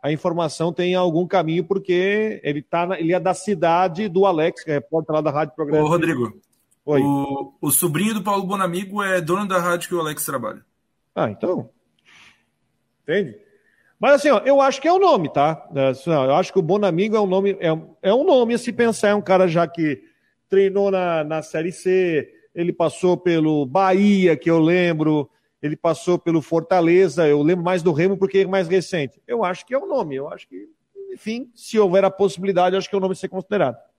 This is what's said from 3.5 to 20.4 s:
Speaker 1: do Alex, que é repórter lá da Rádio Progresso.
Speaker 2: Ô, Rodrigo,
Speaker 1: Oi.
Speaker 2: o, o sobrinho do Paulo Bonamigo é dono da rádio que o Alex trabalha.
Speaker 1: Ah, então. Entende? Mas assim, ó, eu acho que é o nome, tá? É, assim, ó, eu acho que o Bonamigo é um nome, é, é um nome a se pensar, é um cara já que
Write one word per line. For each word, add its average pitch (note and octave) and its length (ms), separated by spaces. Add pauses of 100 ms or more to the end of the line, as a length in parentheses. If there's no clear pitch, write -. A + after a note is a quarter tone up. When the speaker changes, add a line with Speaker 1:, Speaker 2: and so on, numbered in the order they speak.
Speaker 1:
do F#3+ 160
Alex, E3+ 380
que D#3+ 80
é - 40
repórter D#3 400
lá D3+ 60
da D3+ 100
Rádio D3+ 240
Progresso. D3+ 300
Speaker 2:
Ô, - 20
Rodrigo, D#3 540 (420)
Speaker 1:
Oi. C#3+ 200
Speaker 2:
o, C#3 580
o D#3 80
sobrinho F3 460
do G3 80
Paulo G3 200
Bonamigo F#3+ 600
é F#3 180
dono F#3 260
da F#3 120
rádio F3 300
que F3+ 40
o F3 60
Alex D3+ 260
trabalha. B2 400 (480)
Speaker 1:
Ah, G#2+ 160
então. F3 400 (1300)
Entende? D3+ 340 (600)
Mas C4 160
assim, C#4+ 140
ó, A3+ 100
eu C#4 200
acho C4+ 220
que D#4 60
é E4+ 40
o F#4 60
nome, C#4+ 340
tá? D#3 440
É, C3+ 140
assim, C3 200
ó, D3 160
eu C3+ 80
acho F3+ 180
que - 60
o G3 60
Bonamigo G3+ 520
é G#3+ 60
um G3+ 60
nome, G3 320
é, F3 80 (340)
é F#3+ 100
um B3+ 120
nome B3 320
a - 20
se A#3 160
pensar, A3+ 360
é G#3 40
um G#3 80
cara F#3 260
já E3+ 200
que D#3 340 (480)